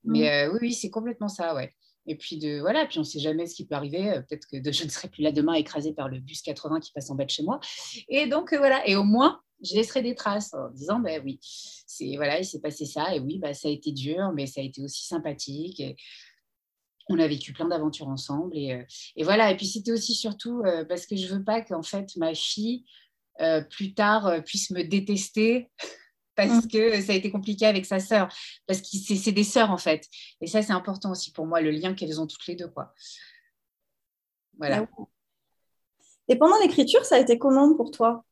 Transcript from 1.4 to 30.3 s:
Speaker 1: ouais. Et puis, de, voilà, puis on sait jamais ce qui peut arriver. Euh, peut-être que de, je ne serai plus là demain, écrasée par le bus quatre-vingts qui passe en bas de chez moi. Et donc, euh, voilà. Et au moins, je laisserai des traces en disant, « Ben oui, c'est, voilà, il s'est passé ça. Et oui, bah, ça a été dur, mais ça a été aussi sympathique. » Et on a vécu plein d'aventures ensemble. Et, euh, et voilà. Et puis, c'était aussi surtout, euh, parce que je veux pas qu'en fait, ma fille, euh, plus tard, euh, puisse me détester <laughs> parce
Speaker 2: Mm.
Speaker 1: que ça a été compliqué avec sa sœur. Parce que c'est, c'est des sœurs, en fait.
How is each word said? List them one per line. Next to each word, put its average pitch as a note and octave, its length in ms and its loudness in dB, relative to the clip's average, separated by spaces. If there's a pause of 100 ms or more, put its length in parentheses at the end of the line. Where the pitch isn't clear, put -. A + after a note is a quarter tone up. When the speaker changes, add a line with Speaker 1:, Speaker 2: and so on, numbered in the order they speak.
Speaker 1:
ouais. C3 200 -6 (340)
Et D3+ 80 -6
puis, - 220 -12
de, D3 240 -4
voilà, B3+ 240 2
puis - 140 -6
on D3+ 40 -2
sait - 160 -8
jamais D#3 280 -2
ce E3+ 60 -14
qui - 140 -14
peut D3 80 -4
arriver. D#3+ 360 -2
Euh, D3 100 -2
peut-être D3 260 -12
que C#3 100 -10
de, C3+ 140 -4
je D#3+ 140 -2
ne C#3+ 40 -6
serai - 200 -10
plus - 140 -4
là D3+ 100 2
demain, D3+ 200 2
écrasée D#3+ 380 -2
par C#3+ 160 -8
le C3 120 -8
bus C#3+ 220 -14
quatre-vingts D#3 380 -6
qui - 140 -12
passe C#3 180 -10
en C#3 40 -6
bas C3+ 100 -2
de C3+ 40 -12
chez - 140 -4
moi. B3 160 -2 (480)
Et C#4 200 0
donc, D#4 260 0
euh, D4 40 2
voilà. C4+ 300 4
Et G3 80 4
au G3+ 80 4
moins, A#3+ 360 6 (220)
je G3+ 140 -6
laisserai A#3 260 2
des A#3+ 140 -2
traces G#3 400 -4
en B2+ 140 -8
disant, « D3+ 320 -4
Ben D#3+ 220 -4
oui, C3+ 200 -8
c'est, - 720 -12
voilà, D3 240 0
il F#3 60 -2
s'est D#3 160 -12
passé D3+ 240 -6
ça. D#3 280 -4
Et D3 60 -2
oui, D3 180 -6
bah, D3+ 160 -6
ça D3+ 140 -6
a D3 40 0
été D3 200 -4
dur, D#3 420 -4
mais C#3 140 -4
ça C3+ 140 -8
a - 20 -6
été C3+ 180 -10
aussi C#3 240 -10
sympathique. » D#3 760 -8
Et C3+ 140 -8 (1120)
on E3+ 100 2
a D#3+ 80 6
vécu C#3+ 260 -4
plein E3 140 -4
d'aventures D#3 400 -2
ensemble. C#3+ 500 -6
Et, C3+ 160 -4
euh, B2 100 -8 (320)
et D#3+ 80 -4
voilà. G#3 280 4
Et F#3 60 0
puis, G3+ 80 -6
c'était A3 260 -4
aussi A#3 220 -2
surtout, A#3 520 -6
euh, E3 200 0
parce F3 200 -6
que G#3 120 -6
je F#3 100 -4
veux G3 160 -4
pas A3 180 -2
qu'en E3+ 220 -8
fait, G3 320 -8
ma E3 180 -2
fille, A3+ 520 -4 (560)
euh, D#3+ 200 2
plus G3 320 -8
tard, G#3 340 2
euh, E3+ 140 2
puisse G3 300 -6
me F3+ 120 -4
détester G3+ 840 0 (100)
<laughs> - 560 -16
parce A3+ 300 6
Speaker 2:
Mm. - 20 -8
Speaker 1:
que A3 340 4
ça G3 120 0
a - 20 4
été F#3+ 160 0
compliqué G#3 340 -2
avec G3 200 4
sa F#3+ 140 0
sœur. F#3+ 280 2 (400)
Parce F#3+ 140 0
que - 80 -18
c'est, G3 260 -2
c'est G3+ 160 2
des G3+ 140 4
sœurs, A3 260 4
en F3 60 0
fait. D#3 280 0 (360)